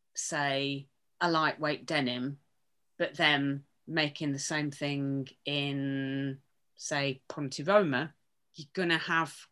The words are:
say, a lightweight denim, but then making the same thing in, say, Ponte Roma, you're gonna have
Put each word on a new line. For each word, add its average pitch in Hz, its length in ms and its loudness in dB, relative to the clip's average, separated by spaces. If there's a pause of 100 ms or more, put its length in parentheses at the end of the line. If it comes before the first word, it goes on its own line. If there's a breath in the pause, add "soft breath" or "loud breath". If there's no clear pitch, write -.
(160)
say, 139 720 -2 (320)
a 175 120 4
lightweight 151 560 0
denim, 135 520 0 (580)
but 147 180 -2
then 139 500 4 (220)
making 147 460 -2
the 139 60 -4
same 151 300 -2
thing 139 580 -2 (180)
in, 139 960 -2 (360)
say, 139 520 -2
Ponte 143 380 -6
Roma, 165 480 4 (400)
you're 151 200 -14
gonna 170 260 2
have 165 520 -2